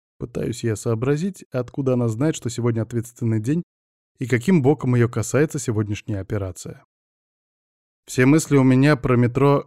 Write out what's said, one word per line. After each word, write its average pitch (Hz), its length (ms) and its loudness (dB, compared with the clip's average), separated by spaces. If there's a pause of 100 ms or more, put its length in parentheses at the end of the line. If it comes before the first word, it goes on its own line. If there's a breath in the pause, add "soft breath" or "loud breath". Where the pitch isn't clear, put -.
(200)
Пытаюсь - 440 -6
я 113 120 -2
сообразить, 139 760 -4
откуда 127 420 -4
она 123 160 0
знает, 135 260 -2
что - 160 -8
сегодня 117 320 -2
ответственный 113 560 -4
день, 143 240 -2 (560)
и 127 80 -6
каким 135 340 2
боком 131 320 2
её 117 160 4
касается 127 480 -2
сегодняшняя 107 640 -4
операция. 95 680 -10 (1200)
Все 127 220 2
мысли 147 280 4
у 135 80 6
меня 131 340 4
про 127 180 0
метро 135 520 2